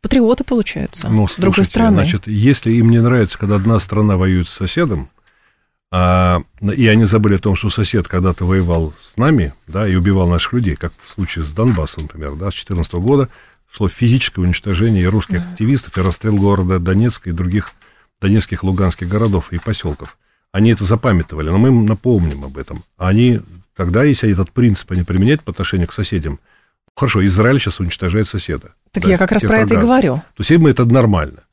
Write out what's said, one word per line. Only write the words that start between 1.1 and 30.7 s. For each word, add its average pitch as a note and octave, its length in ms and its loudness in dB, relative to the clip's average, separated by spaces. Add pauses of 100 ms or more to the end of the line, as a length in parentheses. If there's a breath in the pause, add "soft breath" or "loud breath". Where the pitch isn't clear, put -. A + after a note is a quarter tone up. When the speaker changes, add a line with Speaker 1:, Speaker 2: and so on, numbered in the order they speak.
Speaker 1:
с - 60 -10
другой F#3 200 2
Speaker 2:
слушайте, F#3+ 160 2
Speaker 1:
стороны. A3+ 240 2
Speaker 2:
значит, D#3 320 0
если A2+ 460 2
им A2+ 160 4
не A#2 120 4
нравится, A#2+ 360 2
когда G#2 180 -2
одна G#2 240 2
страна G#2 380 0
воюет F#2 320 0
с - 40 -16
соседом, G2 540 -4 (840)
а, F2+ 500 2 (200)
и A2 260 0
они A2 180 6
забыли G#2 300 2
о F#2 40 -2
том, G2 160 0
что G2+ 140 -4
сосед G2+ 380 -2
когда-то F2+ 380 -2
воевал E2+ 560 0
с - 140 -20
нами, A#2 380 0 (140)
да, G2 200 -4
и F#2 80 0
убивал F#2 320 2
наших F2 260 0
людей, G#2 220 -2
как - 160 -8 (140)
в - 80 -20
случае E2+ 320 -6
с D2 80 -10
Донбассом, F2 500 -2
например, D2 320 -12
да, F#2 160 -8
с - 20 -12
четырнадцатого F2 480 -6
года C3 280 2 (420 soft breath)
шло G2+ 160 -4
физическое A2+ 540 0
уничтожение F#2 600 0
и F2+ 40 2
русских G2 340 -2
Speaker 1:
Мгм. - 120 -10
Speaker 2:
активистов, A#2+ 440 -2
и F#2 40 -2
расстрел G#2 340 -2
города F#2+ 440 0
Донецка F#2+ 500 -2
и E2+ 40 -4
других F2+ 380 -4 (500 soft breath)
донецких, G2 420 0
луганских F#2 440 -2
городов G2+ 460 -2
и E2+ 60 -6
поселков. - 580 -8 (340)
Они G#2+ 200 2
это A2 140 -2
запамятовали, F2 640 -2
но F#2 80 0
мы B2 120 4
им A#2 160 4
напомним G2 600 0
об C2+ 120 -14
этом. E2 260 -14 (140)
Они G#2+ 420 2 (360)
тогда, F#2 280 0
если B2+ 280 2
этот F#2 200 -2
принцип A#2 400 0
они F2+ 120 -2
применяют G#2 400 0
по - 80 -10
отношению F2+ 360 -4
к - 60 -14
соседям, D#2+ 460 -6 (560)
хорошо, G2 300 0
Израиль A2 340 2
сейчас - 200 -6
уничтожает F#2 500 -4
соседа. - 420 -10 (200)
Speaker 1:
Так F3 120 -4
Speaker 2:
Да, G3 60 4
Speaker 1:
я F3+ 80 4
как F#3 140 0
раз G#3+ 100 2
про G#3+ 160 0
это - 40 2
и - 0 -
Speaker 2:
сектор - 160 2
Газа. G#3 100 2
Speaker 1:
говорю. A3 280 2 (200)
Speaker 2:
То - 60 -20
есть - 100 0
им E3 160 6
это B2+ 180 2